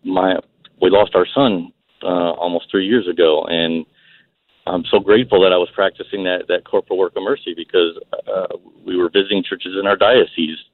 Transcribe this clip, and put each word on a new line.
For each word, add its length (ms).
my, 320
we 80
lost 260
our 200
son, 380
uh, 300
almost 380
three 160
years 220
ago, 400
and 360
I'm 240
so 100
grateful 420
that 100
I 40
was 180
practicing 500
that, 240
that 160
corporal 340
work 180
of 80
mercy 320
because, 420
uh, 240
we 120
were 160
visiting 360
churches 300
in 80
our 100
diocese 640